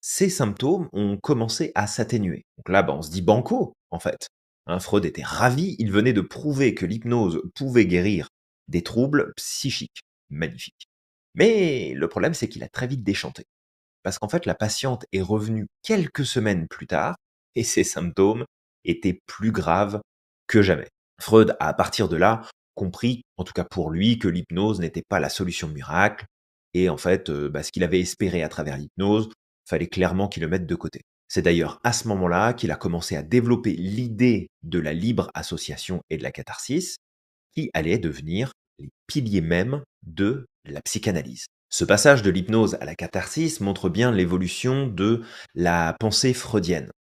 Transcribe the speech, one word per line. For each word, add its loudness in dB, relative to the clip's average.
ses 0
symptômes 0
ont -2
commencé 0
à -2
s'atténuer. -2
Donc -18
là, 6
bah, 0
on -6
se -10
dit -4
banco, 2
en -8
fait. -6
Hein, -2
Freud 2
était -6
ravi, 0
il 0
venait 4
de 4
prouver 0
que -4
l'hypnose -2
pouvait 4
guérir 2
des -2
troubles 2
psychiques. -8
Magnifique. -10
Mais 2
le -2
problème, 0
c'est -4
qu'il -12
a -14
très -6
vite -4
déchanté. -4
Parce -4
qu'en -6
fait, -2
la 0
patiente -2
est 0
revenue -2
quelques 0
semaines 0
plus -14
tard, -2
et 0
ses 2
symptômes 2
étaient 0
plus -2
graves 2
que 6
jamais. 2
Freud 8
a, 0
à -2
partir 0
de 0
là, 4
compris, -4
en -8
tout -12
cas -4
pour -4
lui, 2
que 0
l'hypnose 0
n'était -6
pas 2
la 0
solution -6
miracle, -2
et 4
en 2
fait, 0
euh, -4
bah, -6
ce -10
qu'il 0
avait 2
espéré -2
à -2
travers -6
l'hypnose, 0
Fallait -2
clairement 0
qu'il -6
le -4
mette -2
de -4
côté. -8
C'est -2
d'ailleurs 2
à 2
ce -4
moment-là 2
qu'il -4
a -2
commencé -4
à -4
développer 2
l'idée 0
de -4
la -2
libre 0
association -8
et -4
de -8
la -6
catharsis, -6
qui -6
allaient 2
devenir -4
les -16
piliers 0
mêmes 0
de -2
la -12
psychanalyse. -4
Ce -2
passage 6
de 4
l'hypnose 2
à -10
la -10
catharsis -4
montre -2
bien 2
l'évolution 0
de 0
la 2
pensée 2
freudienne. -2